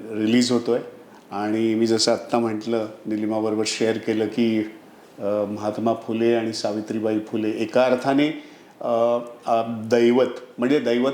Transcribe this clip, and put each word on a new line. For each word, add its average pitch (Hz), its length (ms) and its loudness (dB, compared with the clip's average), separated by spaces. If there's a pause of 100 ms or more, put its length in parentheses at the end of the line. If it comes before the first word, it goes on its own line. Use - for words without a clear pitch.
(120)
रिलीज 113 400 2
होतोय. 120 280 2 (520)
आणि 110 440 0
मी 113 120 2
जसं 110 240 2
आत्ता 117 280 0
म्हटलं, 113 480 -2 (180)
निलिमाबरोबर 107 600 -2
शेअर 110 320 0
केलं 110 280 0
की, 110 460 0 (480)
अ, 104 300 -2
महात्मा 107 440 -2
फुले 117 420 0
आणि 110 180 -2
सावित्रीबाई 110 640 -2
फुले 107 300 -4
एका 113 340 0
अर्थाने, 139 600 0 (380)
अ, 127 80 -4 (560)
अ, 117 220 2
दैवत, 120 600 4 (300)
म्हणजे 135 220 2
दैवत 123 340 0